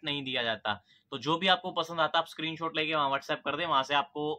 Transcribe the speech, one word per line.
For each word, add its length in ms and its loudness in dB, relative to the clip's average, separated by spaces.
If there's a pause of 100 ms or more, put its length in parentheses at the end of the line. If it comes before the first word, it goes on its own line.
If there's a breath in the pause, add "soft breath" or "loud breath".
नहीं 180 -2
दिया 200 -2
जाता। 300 0 (380 soft breath)
तो 80 -6
जो 180 0
भी 120 0
आपको 240 2
पसंद 260 -4
आता 180 4
है 60 2
आप 60 -8
screenshot 480 -4
लेके 180 0
वहां 160 2
WhatsApp 340 -2
कर 120 -2
दें, 80 -2
वहां 180 4
से 120 -2
आपको 440 0